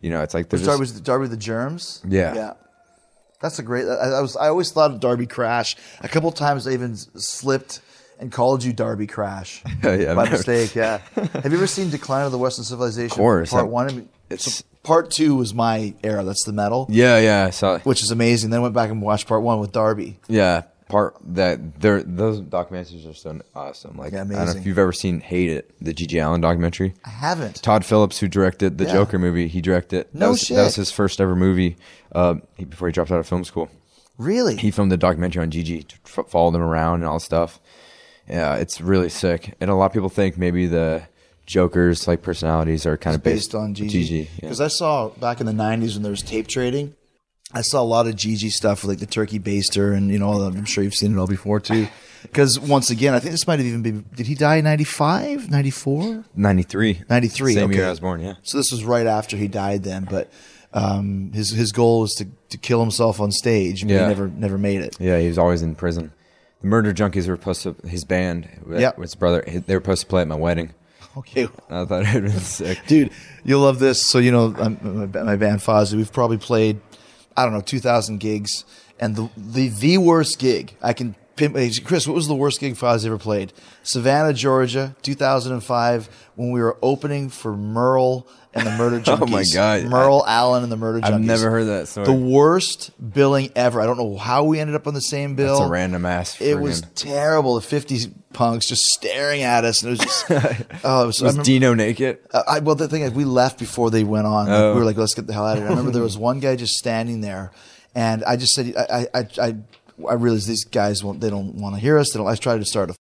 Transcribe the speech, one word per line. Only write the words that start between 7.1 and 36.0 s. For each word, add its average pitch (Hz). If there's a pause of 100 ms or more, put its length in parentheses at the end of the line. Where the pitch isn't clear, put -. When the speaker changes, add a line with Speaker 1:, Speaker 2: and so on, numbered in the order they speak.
Speaker 2:
slipped - (380)
and 120
called 123
you 127
Darby 110
Crash 98 (100)
Speaker 1:
<laughs> -
Yeah, 92
Speaker 2:
by 117
Speaker 1:
never. 110
Speaker 2:
mistake, 117
Speaker 1:
<laughs> -
Speaker 2:
yeah. 110 (160)
Have 151
you 170
ever 190
seen 190
Decline 139
of 131
the 127
Western 127
Civilization 120
Speaker 1:
Of -
course, 98
Speaker 2:
Part 123
Speaker 1:
I, 104
Speaker 2:
One? 120
I 139
mean, 123 (220)
Speaker 1:
it's -
Speaker 2:
so - (200)
Part 165
Two 151
was 113
my 113
era. 104
That's 98
the 107
metal. 104
Speaker 1:
Yeah, 117
yeah, 104
I 92
saw 95
it. -
Speaker 2:
Which 135
is 104
amazing. 117
Then 120
went 117
back 110
and 110
watched 104
Part 110
One 113
with 101
Darby. 107 (100)
Speaker 1:
Yeah, 92 (260)
part 104 (180)
that, 80
they're, 101
those 104
documentaries 87
are 78
so 78 (160)
awesome. -
Like, 78
Speaker 2:
Yeah, 98
Speaker 1:
I 98
don't 101
know 101
Speaker 2:
amazing. 87
Speaker 1:
if 95
you've 95
ever 92
seen 87
Hate 90
It, -
the 80
G 80
G 82
Allen 82
documentary. 85 (100)
Speaker 2:
I 117
haven't. 139
Speaker 1:
Todd 107
Phillips, 107
who 101
directed 92
the 92
Speaker 2:
Yeah. 90
Speaker 1:
Joker 98
movie, 87
he 85
directed. 90
Speaker 2:
No 151
Speaker 1:
That -
was, -
that 240 (100)
was -
Speaker 2:
shit. -
Speaker 1:
his 98
first 98
ever 92
movie, 92 (360)
uh, 85 (200)
he, 92
before 78
he 82
dropped 82
out 87
of 78
film 90
school. 82 (480)
Speaker 2:
Really? 185
Speaker 1:
He 104
filmed 98
a 92
documentary 87
on 82
Gigi, 80 (220)